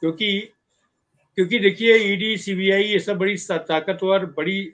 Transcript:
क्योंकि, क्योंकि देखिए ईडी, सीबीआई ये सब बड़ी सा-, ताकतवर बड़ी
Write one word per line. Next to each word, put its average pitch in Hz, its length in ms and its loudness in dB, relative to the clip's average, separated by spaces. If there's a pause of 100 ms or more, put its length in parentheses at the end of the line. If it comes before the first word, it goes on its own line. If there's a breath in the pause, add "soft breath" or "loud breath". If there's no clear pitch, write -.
क्योंकि, 196 380 -2 (1000)
क्योंकि 185 200 0
देखिए 220 380 4
ईडी, 214 400 0
सीबीआई 190 460 0
ये 208 160 0
सब 202 200 -2
बड़ी 196 180 -2
सा-, 170 220 -4
ताकतवर 185 680 0
बड़ी 175 480 -6